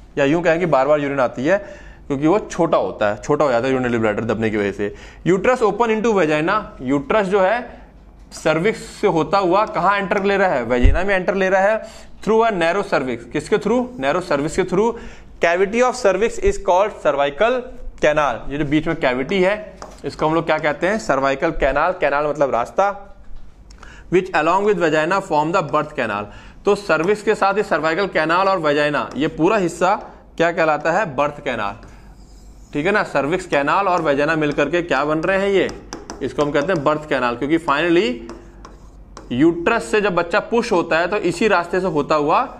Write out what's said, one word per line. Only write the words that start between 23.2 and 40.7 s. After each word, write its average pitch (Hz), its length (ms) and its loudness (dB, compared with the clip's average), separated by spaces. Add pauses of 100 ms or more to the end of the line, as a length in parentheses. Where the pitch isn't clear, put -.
"Which 185 200 2
along 175 340 2
with 208 140 2
vagina 160 420 2
form 156 300 0
the 190 120 2
birth 147 300 -2
canal", 104 300 -4 (400)
तो 202 100 4
सर्विक्स 196 480 0
के 214 120 2
साथ 196 200 2
ही 208 80 0
सर्वाइकल 165 440 0
कैनाल 175 420 0
और 190 100 2
वेजाइना, 147 580 0
ये 143 120 0
पूरा 165 280 2
हिस्सा 180 380 0 (420)
क्या 165 160 2
कहलाता 160 400 0
है, 202 120 0 (100)
बर्थ 147 300 -2
कैनाल, 107 320 -4 (960)
ठीक 147 140 -2
है 196 60 2
ना। 208 120 2
सर्विक्स, 151 420 -2
कैनाल 160 420 0
और 175 140 2
वेजाइना 156 340 0
मिलकर 147 340 0
के 170 120 0
क्या 143 220 0
बन 156 140 0
रहे 180 200 0
हैं 196 100 0
ये, 180 200 2 (540)
इसको 139 200 -2
हम 147 80 0
कहते 151 220 0
हैं 160 120 -2
बर्थ 151 240 0
कैनाल, 123 280 -2
क्योंकि 147 220 0
finally 170 560 2 (1160)
यूट्रस 220 520 2
से 214 160 0
जब 196 140 0
बच्चा 175 260 0
पुश 226 320 -2